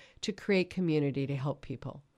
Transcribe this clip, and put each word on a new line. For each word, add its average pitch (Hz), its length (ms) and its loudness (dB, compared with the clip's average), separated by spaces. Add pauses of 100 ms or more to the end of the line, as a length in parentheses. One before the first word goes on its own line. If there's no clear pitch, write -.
(200)
to 208 120 -2
create 190 380 2
community 147 560 2
to 139 80 -2
help 135 280 -4
people. 131 400 -10 (160)